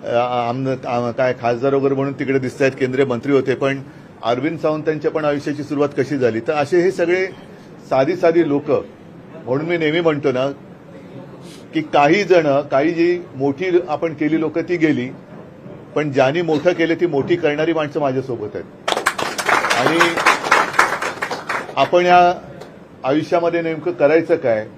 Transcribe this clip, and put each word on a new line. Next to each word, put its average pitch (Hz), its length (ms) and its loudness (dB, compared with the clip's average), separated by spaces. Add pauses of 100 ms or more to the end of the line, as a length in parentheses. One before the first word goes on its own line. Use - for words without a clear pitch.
अ, 123 100 -4 (340)
आम-, 131 380 -4
आ-, 120 240 -2
काय 127 300 0
खासदार 123 340 0
वगैरे 139 200 2
म्हणून 139 180 -2
तिकडे 135 260 -2
दिसतायत, 131 420 0
केंद्रीय 127 240 2
मंत्री 120 280 -2
होते, 127 220 2
पण 135 260 -2 (420)
अरविंद 131 360 -2
सावंतांच्या 156 520 -2
पण 156 140 -4
आयुष्याची 147 380 -2
सुरुवात 143 260 0 (100)
कशी 135 200 -2
झाली? 113 220 2
तर 156 120 -4
असे 151 300 2
हे 185 80 4
सगळे 180 360 0 (640)
साधी 143 260 2
साधी 165 320 4
लोक. 143 220 0 (760)
म्हणून 139 220 -2
मी 175 120 -2
नेहमी 160 220 0
म्हणतो 147 320 0
ना 131 200 -2 (1200)
की 156 80 0
काही 156 420 4
जण, 156 360 4
काही 143 300 0
जी 175 300 0 (140)
मोठी 139 360 -2 (180)
आपण 151 260 -4
केली 156 260 0
लोक 160 180 -2
ती 170 180 -2
गेली, 139 320 0 (880)
पण 147 180 -2
ज्यांनी 139 300 2
मोठं 160 300 2
केलं 165 220 2
ती 175 120 0
मोठी 156 300 0
करणारी 156 360 0
माणसं 156 280 -2
माझ्यासोबत 131 540 -2
आहेत. 87 100 -8 (1120)
आणि 151 220 2 (1800)
आपण 180 300 4
या 180 280 8 (680)
आयुष्यामध्ये 170 580 0
नेमकं 160 280 -4
करायचं 160 460 4
काय? 110 300 0 (100)